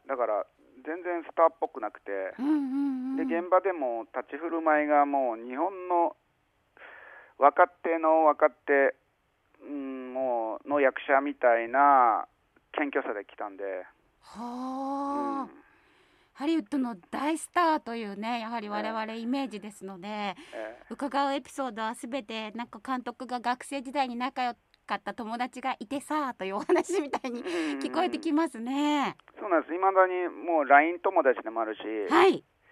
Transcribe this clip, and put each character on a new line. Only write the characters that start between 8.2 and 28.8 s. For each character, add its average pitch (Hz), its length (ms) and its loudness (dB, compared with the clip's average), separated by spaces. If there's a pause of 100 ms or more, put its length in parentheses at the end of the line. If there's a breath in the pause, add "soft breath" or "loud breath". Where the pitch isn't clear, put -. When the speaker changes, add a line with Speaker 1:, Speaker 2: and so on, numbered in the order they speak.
Speaker 1:
若 147 240 4
手、 139 460 2 (680)
う - 40 -18
ん、 131 480 -10
も 120 520 -2
う、 - 20 -16
の 143 140 2
役 131 200 2
者 139 200 4
み 143 140 -4
た 117 260 4
い 117 80 -6
な 131 580 6 (460)
謙 143 180 -2
虚 135 120 -2
さ 127 100 -4
で 101 100 -6
来 - 140 -20
た 107 100 -10
ん 95 80 -14
で。 92 300 -8 (360)
Speaker 2:
は 269 1300 -6
あ。 - 20 -16
Speaker 1:
う - 60 -20
ん。 - 40 -20 (720 soft breath)
Speaker 2:
ハ 269 120 -8
リ 330 100 2
ウ 311 40 2
ッ - 100 -6
ド 294 80 -2
の 240 180 -2
大 269 420 -4
ス - 120 -10
タ 330 260 4
ー 302 40 0
と 233 180 -8
い 233 80 -6
う 202 120 -8
ね、 233 220 -4
や 220 100 -8
は 240 120 -6
り 208 80 -10
我 214 200 -4
々 220 240 -6
イ 226 120 -8
メ 269 200 -2
ー - 40 -8
ジ 208 100 -10
で 208 120 -14
す - 120 -20
の 190 160 -12
で、 196 80 -12
Speaker 1:
え - 20 -10
え。 208 260 -6 (180 loud breath)
え 113 280 -10
え。 - 80 -20
Speaker 2:
伺 277 380 -2
う 269 60 -2
エ 285 80 -4
ピ - 100 -20
ソ 269 160 -6
ー 240 40 -8
ド 214 100 -8
は 220 140 -4
全 262 280 -8
て、 220 280 -10
な 226 120 -10
ん 247 40 -12
か、 220 120 -18
監 254 240 -6
督 247 240 -10
が 247 140 -6
学 247 240 -2
生 277 160 -6
時 254 100 -10
代 269 160 0
に 240 80 -8
仲 254 280 -4
良 240 100 -2 (320)
か 208 100 -4
っ 196 60 -6
た 202 120 -6
友 226 240 -6
達 247 220 -6
が 262 200 -4
い 220 80 -12
て 277 120 -4
さ、 294 340 -4
と 190 120 -8
い 190 60 -4
う 196 40 -4
お 214 60 -2
話 349 400 2
み 277 100 -6
た - 160 -6
い 240 40 -6
に 240 100 -8
Speaker 1:
う - 20 -12
ん 359 40 -8
う - 20 -8
ん 320 220 -2
う 285 40 -4
ん。 269 40 -6
Speaker 2:
聞 277 140 -6
こ 320 100 0
え 359 60 2
て 349 100 -6
き 311 120 -4
ま 320 160 2
す - 100 -10
ね。 269 600 -2 (200)